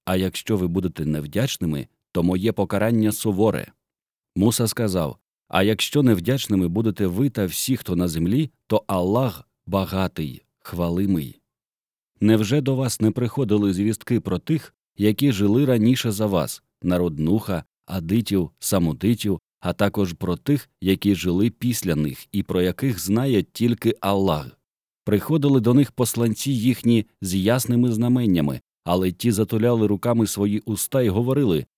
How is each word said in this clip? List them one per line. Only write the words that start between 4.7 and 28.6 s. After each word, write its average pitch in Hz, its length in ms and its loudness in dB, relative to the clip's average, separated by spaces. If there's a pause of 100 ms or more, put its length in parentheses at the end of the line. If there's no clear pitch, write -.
"А 95 160 2
якщо 110 400 2
невдячними 104 640 2
будете 101 400 0
ви 107 220 0
та 104 160 -2
всі, 113 320 -2
хто - 180 -6
на 90 120 2
землі, 87 440 0 (160)
то 107 200 0
Аллах 98 600 -2 (200)
багатий, 90 760 -4 (160)
хвалимий". 87 800 -4 (800)
Невже 110 400 2
до 131 140 -2
вас 127 260 -4
не 110 100 4
приходили 107 600 0
звістки 107 460 -2
про 92 200 -4
тих, - 340 -4 (240)
які 107 340 2
жили 104 340 2
раніше 120 460 2
за 104 140 -2
вас, 92 380 -2 (180)
народ 87 380 0
Нуха, 90 440 -2 (220)
адитів, 92 720 -2
самудитів, 92 800 0 (200)
а 90 140 -4
також 98 400 -2
про 87 240 -4
тих, - 320 -2 (120)
які 95 340 2
жили 90 340 0
після 110 460 -2
них 73 360 -4
і 98 120 -2
про 90 180 -2
яких 92 380 -2
знає 113 440 0
тільки 117 580 -2
Аллах? 92 580 0 (460)
Приходили 139 540 2
до 117 140 4
них 139 180 4
посланці 117 600 -2
їхні 117 540 2 (160)
з 92 140 -4
ясними 120 560 2
знаменнями, 107 720 0 (220)